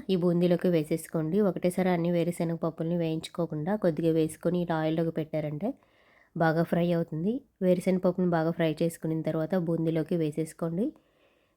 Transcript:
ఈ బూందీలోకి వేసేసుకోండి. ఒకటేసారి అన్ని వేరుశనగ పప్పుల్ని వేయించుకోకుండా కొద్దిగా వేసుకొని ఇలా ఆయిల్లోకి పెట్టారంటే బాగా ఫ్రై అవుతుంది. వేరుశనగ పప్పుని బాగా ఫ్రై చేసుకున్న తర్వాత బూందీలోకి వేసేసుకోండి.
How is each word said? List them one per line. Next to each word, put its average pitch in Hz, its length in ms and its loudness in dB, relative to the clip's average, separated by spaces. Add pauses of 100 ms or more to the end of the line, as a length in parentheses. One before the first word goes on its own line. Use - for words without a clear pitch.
ఈ 190 100 0
బూందీలోకి 175 540 2
వేసేసుకోండి. 160 720 -2
ఒకటేసారి 180 480 0
అన్ని 170 220 2
వేరుశనగ 170 460 0
పప్పుల్ని 165 400 -2
వేయించుకోకుండా 160 800 -4
కొద్దిగా 165 380 2
వేసుకొని 165 480 0
ఇలా 170 160 -2
ఆయిల్లోకి 160 380 0
పెట్టారంటే 151 540 -4 (640)
బాగా 165 280 2
ఫ్రై 170 280 2
అవుతుంది. 165 420 -2 (280)
వేరుశనగ 180 400 2
పప్పుని 180 280 2
బాగా 165 220 2
ఫ్రై 165 220 0
చేసుకున్న 160 480 -2
తర్వాత 160 360 -2
బూందీలోకి 165 600 0
వేసేసుకోండి. 165 680 -2 (720)